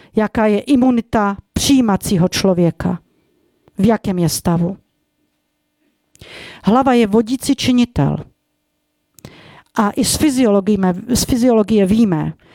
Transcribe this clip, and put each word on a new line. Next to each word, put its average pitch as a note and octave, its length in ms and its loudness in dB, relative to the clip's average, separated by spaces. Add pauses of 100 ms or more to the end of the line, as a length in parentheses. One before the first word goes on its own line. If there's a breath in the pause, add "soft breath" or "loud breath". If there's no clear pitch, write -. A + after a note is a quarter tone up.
(160 loud breath)
jaká G#3+ 300 0
je G#3 140 0
imunita A#3+ 760 0 (160)
přijímacího G#3 760 0
člověka, F3 720 -2 (760)
v F#3+ 80 0
jakém G#3 340 -2
je E3 100 0
stavu. F3 480 -4 (1900 loud breath)
Hlava B3+ 300 2
je A#3 140 2
vodící A#3 480 -2
činitel. D3+ 640 0 (1600 loud breath)
A G3+ 160 -2
i A3+ 140 -2
z - 100 -2
fyziologie, G#3+ 640 0 (300)
z B3 180 -2
fyziologie A3+ 600 2
víme, F3+ 480 0 (220 soft breath)